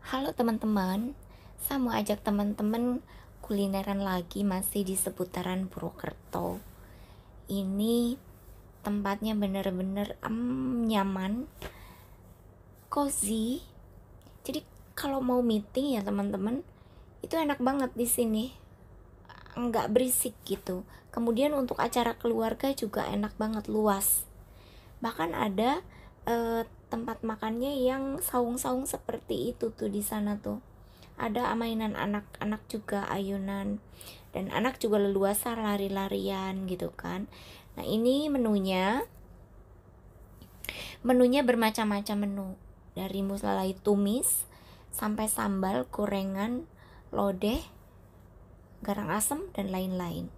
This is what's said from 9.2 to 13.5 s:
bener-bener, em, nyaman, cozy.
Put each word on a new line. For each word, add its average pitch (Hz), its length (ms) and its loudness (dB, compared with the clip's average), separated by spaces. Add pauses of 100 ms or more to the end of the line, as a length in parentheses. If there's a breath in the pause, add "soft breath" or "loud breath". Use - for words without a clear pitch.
bener-bener, 196 880 0
em, 247 640 0
nyaman, 196 640 0 (1400 loud breath)
cozy. 254 800 0 (800)